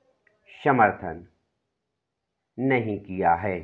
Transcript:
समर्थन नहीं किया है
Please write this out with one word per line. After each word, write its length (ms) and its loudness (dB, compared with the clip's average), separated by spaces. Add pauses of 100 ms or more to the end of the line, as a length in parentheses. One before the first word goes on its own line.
(600)
समर्थन 680 0 (1300)
नहीं 420 0
किया 360 0
है 280 -4